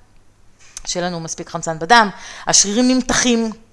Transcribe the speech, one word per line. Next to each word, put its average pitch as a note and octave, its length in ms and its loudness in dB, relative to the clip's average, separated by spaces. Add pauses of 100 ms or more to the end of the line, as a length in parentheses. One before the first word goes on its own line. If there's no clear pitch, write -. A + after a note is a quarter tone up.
(840)
שיהיה F3 220 -4
לנו F3 120 -6
מספיק E3 300 -10
חמצן E3 300 -6
בדם. G3+ 300 6 (380)
השרירים G#3 400 2
נמתחים B3 640 2 (220)